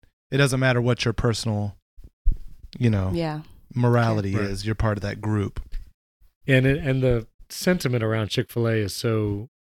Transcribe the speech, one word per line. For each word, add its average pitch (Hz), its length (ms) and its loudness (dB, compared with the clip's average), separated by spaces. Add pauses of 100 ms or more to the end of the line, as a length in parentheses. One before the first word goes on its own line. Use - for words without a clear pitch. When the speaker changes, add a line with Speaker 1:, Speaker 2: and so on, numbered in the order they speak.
(300)
Speaker 1:
it 135 60 -2
doesn't 135 240 2
matter 127 200 2
what 120 240 0
your 117 100 0
personal, 104 600 -2 (1000)
you 120 120 4
know, 95 220 2
Speaker 2:
Yeah. 156 280 -4 (340)
Speaker 1:
morality 113 640 2
Speaker 3:
Right. 104 80 -2
Speaker 1:
is. 98 200 -4
You're 110 120 -2
part 107 220 0
of 92 40 -8
that 101 180 -6
group. 104 400 -2 (880)
Speaker 3:
And 131 200 6
it, 139 120 2
and 135 240 0
the 120 240 2 (220)
sentiment 135 560 0
around 110 240 0
Chick-fil-A 117 500 0
is 101 160 -2
so 110 540 -2 (180)